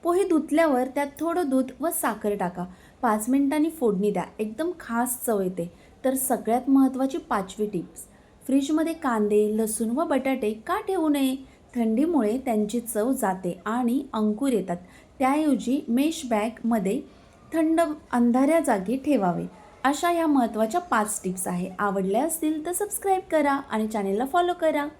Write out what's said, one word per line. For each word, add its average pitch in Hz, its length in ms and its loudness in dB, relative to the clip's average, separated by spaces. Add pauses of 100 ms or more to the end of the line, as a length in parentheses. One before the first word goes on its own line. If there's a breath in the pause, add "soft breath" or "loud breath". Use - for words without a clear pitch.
पोहे 349 260 2
धुतल्यावर 302 560 2
त्यात 285 220 -4 (140)
थोडं 339 280 0
दूध 262 220 0 (100)
व 311 100 -2
साखर 214 500 -2
टाका, 180 240 -4 (380 loud breath)
पाच 220 260 0
मिनिटांनी 277 420 2
फोडणी 208 400 0
द्या, 185 140 -2 (140)
एकदम 226 320 -4 (100)
खास 240 440 -4
चव 214 160 0
येते. 180 320 -4 (320 loud breath)
तर 262 100 2
सगळ्यात 254 560 0
महत्त्वाची 269 480 4
पाचवी 208 480 -4
टिप्स, - 340 -6 (460 soft breath)
फ्रीजमध्ये 311 460 2
कांदे, 214 640 2
लसूण 220 340 -2
व 294 140 0
बटाटे 262 480 0 (140)
का 381 140 -2
ठेवू 381 280 0
नये? 269 520 0 (140)
थंडीमुळे 240 640 2
त्यांची 226 420 0
चव 233 320 -2
जाते 185 540 -2
आणि 240 460 0
अंकुर 214 400 0
येतात. 185 240 -2 (420 loud breath)
त्याऐवजी 277 680 2
मेश 277 420 0
बॅगमध्ये 220 680 0 (520 loud breath)
थंड 320 280 2 (320)
अंधाऱ्या 254 480 4
जागी 214 360 0
ठेवावे. 190 480 0 (400 loud breath)
अशा 294 280 2
या 330 140 0
महत्त्वाच्या 240 540 2
पाच 214 440 -2
टिप्स 185 240 -4
आहे. 180 300 -4
आवडल्या 202 460 0
असतील 311 420 -2
तर 349 60 -4
सबस्क्राईब 392 480 -2 (100)
करा 285 220 2
आणि 226 360 -2
चॅनलला 208 380 -2
फॉलो 349 340 0
करा. 302 260 0 (140)